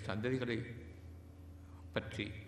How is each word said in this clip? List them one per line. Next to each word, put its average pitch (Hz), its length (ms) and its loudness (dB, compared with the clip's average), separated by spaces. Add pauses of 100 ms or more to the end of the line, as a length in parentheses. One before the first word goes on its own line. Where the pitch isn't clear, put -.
சந்ததிகளை 117 580 4 (1300)
பற்றி - 380 2 (220)